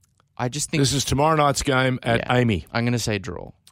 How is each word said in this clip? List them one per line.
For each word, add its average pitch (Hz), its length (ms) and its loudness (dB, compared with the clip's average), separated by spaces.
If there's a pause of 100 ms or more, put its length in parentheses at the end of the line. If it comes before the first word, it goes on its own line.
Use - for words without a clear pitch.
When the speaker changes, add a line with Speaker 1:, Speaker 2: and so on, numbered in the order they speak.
(380)
Speaker 1:
I 123 120 -4
just 143 200 -8
think 151 120 0
Speaker 2:
This 131 120 2
is 139 120 0
tomorrow 151 300 2
night's 147 280 2
game 131 400 0
at 117 160 0
Speaker 1:
Yeah. - 180 -2
Speaker 2:
Amy. 113 340 2
Speaker 1:
I'm 117 140 -2
gonna 120 140 0
say 107 200 -2
draw. - 320 -12 (200)